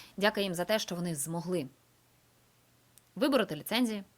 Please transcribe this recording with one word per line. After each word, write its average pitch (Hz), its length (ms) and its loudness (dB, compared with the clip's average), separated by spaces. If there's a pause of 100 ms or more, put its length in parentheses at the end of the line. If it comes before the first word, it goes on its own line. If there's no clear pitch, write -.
(160)
Дякую 202 280 2
їм 185 100 -2
за 175 100 0
те, 214 140 2
що - 160 -4
вони 175 200 -2
змогли 165 540 -2 (1500)
вибороти 226 420 2
ліцензії, 220 480 0 (140)